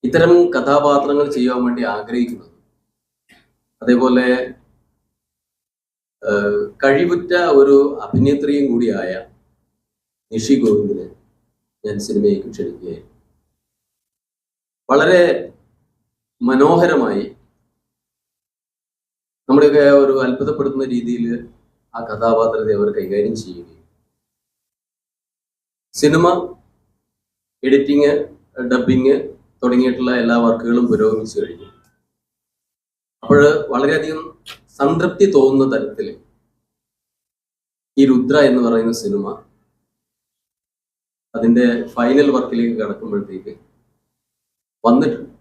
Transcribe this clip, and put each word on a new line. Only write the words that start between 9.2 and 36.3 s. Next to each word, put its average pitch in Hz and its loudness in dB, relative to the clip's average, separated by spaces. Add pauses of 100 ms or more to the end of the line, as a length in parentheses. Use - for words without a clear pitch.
നിഷി 113 2
ഗോവിന്ദിനെ 104 0 (800)
ഞാൻ 104 -6
സിനിമയിലേക്ക് 101 -2
ക്ഷണിക്കുകയായിരുന്നു. - -12 (1800)
വളരെ 165 4 (1300)
മനോഹരമായി, 139 2 (2250)
നമ്മുടെയൊക്കെ 147 4 (200)
ഒരു 135 0 (100)
അത്ഭുതപ്പെടുത്തുന്ന 135 -4
രീതിയിൽ 117 -4 (680)
ആ 117 -12
കഥാപാത്രത്തെ 110 0
അവർ 104 0
കൈകാര്യം 104 -4
ചെയ്യുകയും - -18 (2250)
സിനിമ 160 2 (1400)
എഡിറ്റിംഗ്, 143 2 (600)
ഡബ്ബിംഗ് 131 2 (460)
തുടങ്ങിയിട്ടുള്ള 123 0
എല്ലാ 117 0
വർക്കുകളും 117 0
പുരോഗമിച്ചു 110 -2
കഴിഞ്ഞു. - -10 (1600)
അപ്പോൾ 143 4 (320)
വളരെയധികം 151 -4 (560)
സംതൃപ്തി 170 0
തോന്നുന്ന 135 4
തരത്തിൽ 107 -6 (1900)